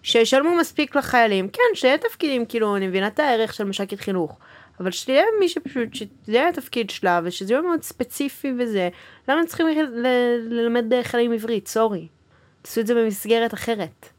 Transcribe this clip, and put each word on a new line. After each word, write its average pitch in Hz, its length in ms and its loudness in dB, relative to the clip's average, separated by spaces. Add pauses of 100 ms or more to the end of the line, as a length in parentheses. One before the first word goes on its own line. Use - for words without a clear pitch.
שישלמו 262 540 4
מספיק 311 400 0
לחיילים. 220 520 2
כן, - 140 -2 (120)
שיהיה 269 240 2
תפקידים, 277 480 -2
כאילו, 214 300 0
אני 190 100 0
מבינה 190 200 0
את 208 120 -4
הערך 233 360 0
של 220 100 -6
מש"קית 196 360 -6
חינוך. 185 380 -4 (420)
אבל 185 100 -2
שתהיה 262 340 2 (160)
מי 370 80 4
שפשוט, 262 460 -6
שזה - 140 -12 (200)
יהיה 247 200 2
התפקיד 254 420 -4
שלה, 175 340 2
ושזה 185 280 -4
יהיה 277 100 2
מאוד 339 200 -2
ספציפי - 760 -6
וזה. 208 300 0 (400)
למה 320 180 2
צריכים 330 200 -2
ל-, 285 400 0
ל-, 240 480 2
ללמד 233 380 0 (100)
חיילים 240 300 0
עברית? 226 360 -4
סורי. 208 400 0 (540)
תעשו - 180 -4
את 220 60 -2
זה 240 80 2
במסגרת 226 600 0
אחרת. 208 540 -6 (100)